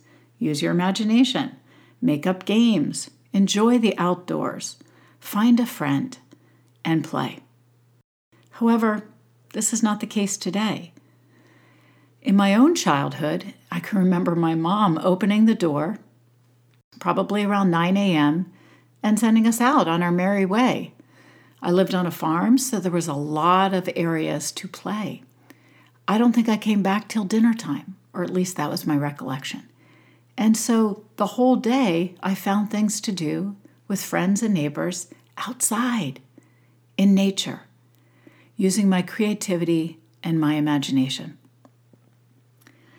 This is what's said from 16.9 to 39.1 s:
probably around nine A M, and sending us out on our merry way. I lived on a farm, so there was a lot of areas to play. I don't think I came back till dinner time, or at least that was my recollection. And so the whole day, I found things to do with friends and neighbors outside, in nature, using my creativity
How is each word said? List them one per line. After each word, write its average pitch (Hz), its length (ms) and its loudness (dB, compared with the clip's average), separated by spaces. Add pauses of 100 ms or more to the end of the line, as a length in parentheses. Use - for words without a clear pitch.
probably 190 420 -2
around 196 300 2
nine 175 240 2
A 196 180 2
M, 156 380 2 (500)
and 214 160 2
sending 226 260 4
us 226 160 2
out 240 280 2
on 170 160 0
our 175 80 0
merry 190 340 0
way. 214 480 0 (680)
I 175 120 0
lived 185 240 2
on 180 100 0
a 165 60 -4
farm, 180 460 2
so 226 200 -2
there 175 140 -4
was 170 160 -2
a 156 40 -6
lot 160 640 2
of 185 220 -2
areas 160 560 -4
to - 160 -12
play. 196 560 -10 (800)
I 196 100 0
don't 240 160 4
think 233 160 2
I 214 100 0
came 208 260 0
back 196 240 0
till 220 160 -4
dinner 220 300 2
time, - 420 -8 (180)
or 185 80 -6
at 175 100 -6
least 180 240 -2
that 147 140 -4
was - 160 -6
my 151 100 0
recollection. 143 680 -6 (760)
And 220 160 4
so 220 460 0 (140)
the 202 100 0
whole 247 300 2
day, 196 640 0
I 190 140 -2
found 202 340 -2
things 208 300 -2
to - 100 -6
do 170 460 -4 (320)
with 190 120 -4
friends 185 400 0
and 214 140 0
neighbors 160 540 -4 (280)
outside, 226 840 -4 (760)
in 196 160 4
nature, 196 500 0 (920)
using 190 320 2
my 185 140 4
creativity 170 960 -2 (240)